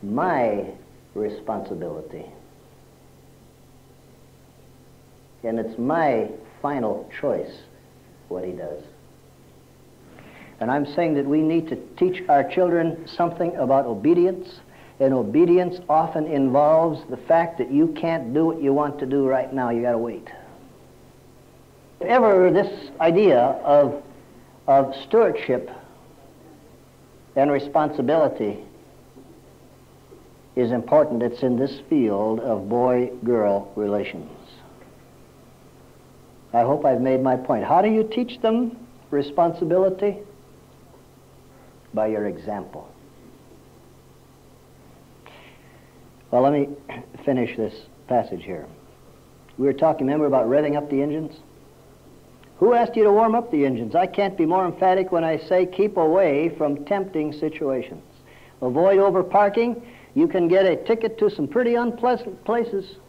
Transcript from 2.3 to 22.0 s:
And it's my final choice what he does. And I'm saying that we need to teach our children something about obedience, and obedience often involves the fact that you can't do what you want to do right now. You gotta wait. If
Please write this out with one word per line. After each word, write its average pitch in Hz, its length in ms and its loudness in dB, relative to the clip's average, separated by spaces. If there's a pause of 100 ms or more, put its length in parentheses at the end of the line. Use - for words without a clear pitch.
And 113 160 -4
it's 110 180 -8
my 135 520 0 (320)
final 131 480 -6 (100)
choice - 440 -6 (680)
what 90 160 -8
he 90 60 -10
does. 76 300 -12 (1800)
And 113 80 -4
I'm 139 160 -2
saying 160 300 -2
that 143 100 -2
we 151 160 0
need 160 280 0
to 123 60 -4 (220)
teach 185 320 0
our 143 140 4
children 170 640 0
something 170 480 -4
about 135 300 2
obedience, 170 760 0 (400)
and 135 140 4
obedience 170 680 2 (100)
often 156 380 0
involves 147 840 2
the 127 80 -8
fact 165 400 0
that 127 140 -4
you 151 160 4
can't 156 460 -4
do 156 120 2
what 160 160 -2
you 139 100 2
want 143 280 0
to 135 60 -6
do 135 220 0
right 131 240 0
now. 131 200 -2
You 117 100 -2
gotta 120 160 0
wait. 113 320 -8 (1700)
If - 80 -6